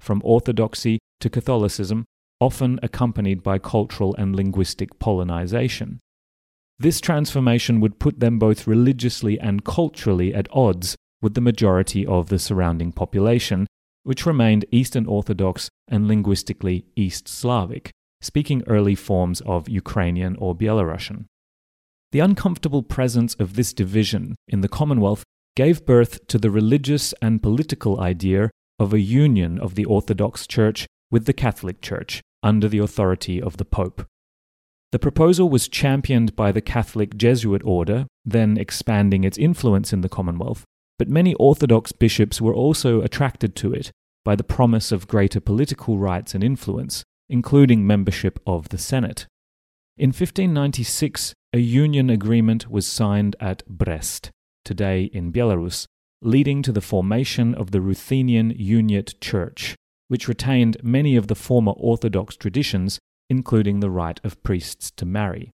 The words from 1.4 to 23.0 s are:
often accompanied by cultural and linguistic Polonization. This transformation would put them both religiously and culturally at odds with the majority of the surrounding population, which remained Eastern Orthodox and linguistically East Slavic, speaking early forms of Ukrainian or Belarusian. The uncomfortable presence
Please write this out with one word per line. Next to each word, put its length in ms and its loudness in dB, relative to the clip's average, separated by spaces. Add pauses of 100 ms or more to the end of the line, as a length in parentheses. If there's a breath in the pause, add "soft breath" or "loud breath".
often 420 0
accompanied 580 -2
by 160 -2
cultural 600 -2
and 180 -2
linguistic 640 -4
Polonization. 1000 -4 (800)
This 200 0
transformation 800 2
would 180 2
put 220 -2
them 180 2
both 300 2
religiously 720 2
and 240 -2
culturally 680 0
at 180 -4
odds 460 0 (240)
with 120 0
the 160 2
majority 560 2
of 220 0
the 120 0
surrounding 520 -2
population, 760 0 (360)
which 220 -4
remained 460 2
Eastern 340 0
Orthodox 640 -2 (200)
and 180 0
linguistically 800 0 (100)
East 320 -4
Slavic, 640 -4 (300)
speaking 460 -2
early 280 4
forms 460 -2
of 260 -4
Ukrainian 680 -4
or 180 -4
Belarusian. 680 -2 (880)
The 80 4
uncomfortable 640 2
presence 520 0